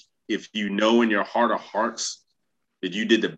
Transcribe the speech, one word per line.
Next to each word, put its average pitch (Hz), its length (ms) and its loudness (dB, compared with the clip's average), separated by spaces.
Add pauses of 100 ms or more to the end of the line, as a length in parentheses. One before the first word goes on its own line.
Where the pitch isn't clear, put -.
(280)
if 104 260 -4
you 104 160 -4
know 110 320 4
in 117 80 2
your 104 140 0
heart 113 280 0
of 101 100 -2
hearts - 600 -6 (600)
that 92 100 -4
you 107 120 -4
did 107 160 4
the 82 160 -4